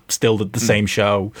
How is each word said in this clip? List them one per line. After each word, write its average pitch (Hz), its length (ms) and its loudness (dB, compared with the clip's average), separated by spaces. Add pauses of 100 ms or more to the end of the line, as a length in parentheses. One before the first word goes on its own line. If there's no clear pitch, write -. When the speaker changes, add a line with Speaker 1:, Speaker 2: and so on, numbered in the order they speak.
Speaker 1:
still 113 280 0
the, 104 80 -2
the 98 140 -8
Speaker 2:
Mm. 113 80 -2
Speaker 1:
same 104 180 4
show, 101 560 0